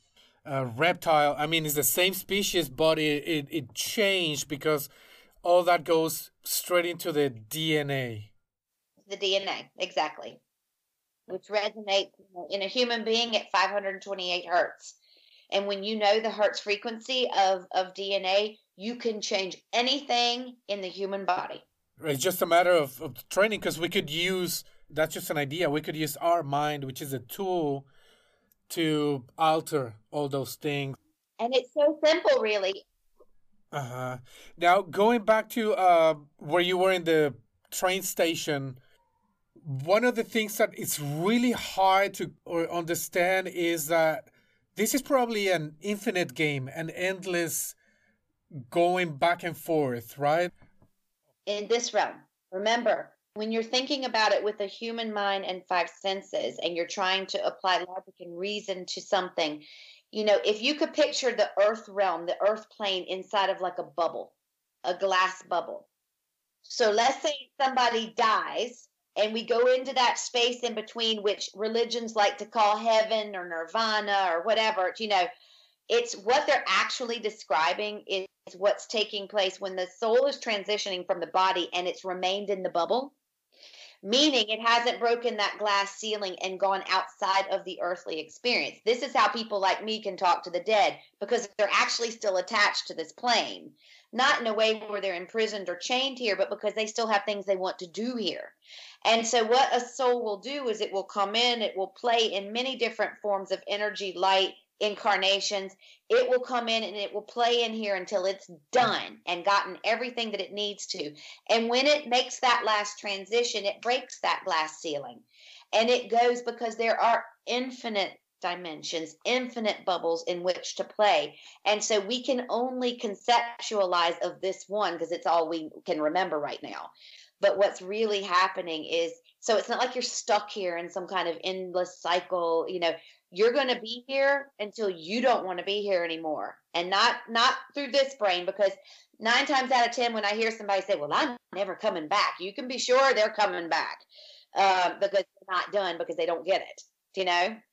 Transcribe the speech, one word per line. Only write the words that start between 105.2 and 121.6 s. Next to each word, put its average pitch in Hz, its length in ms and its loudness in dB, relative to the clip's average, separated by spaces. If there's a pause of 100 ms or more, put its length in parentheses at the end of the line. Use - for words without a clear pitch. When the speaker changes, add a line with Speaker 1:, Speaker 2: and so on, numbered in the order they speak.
Speaker 2:
It 247 200 4
will 254 120 4
come 247 280 -2
in 226 140 0
and 196 140 -8
it 202 180 -6
will 208 80 -6
play 240 400 2
in 226 100 -2
here 220 220 -2
until 185 300 -2
it's 190 260 -4 (220)
done 180 540 2
and 175 180 -4
gotten 196 400 2
everything 233 480 -2
that 190 80 -4
it 180 120 -10
needs 202 360 -6
to. 151 260 -8 (340)
And 226 200 2
when 254 180 2
it 294 220 2
makes 254 320 0
that 240 260 2
last 208 320 0
transition, 208 640 -2
it 202 160 -4
breaks 254 400 -4
that 175 240 -2
glass 156 360 -2
ceiling. 139 400 -8 (520)
And 226 160 4
it 247 220 2
goes 240 320 4
because 233 320 -6
there 226 260 0
are 226 240 4 (220)
infinite 233 680 -4 (280)
dimensions, 165 760 -6 (100)
infinite 247 600 -2
bubbles 165 420 -2
in 175 160 -4
which 180 340 -4
to 190 80 -4
play. 160 540 2 (260)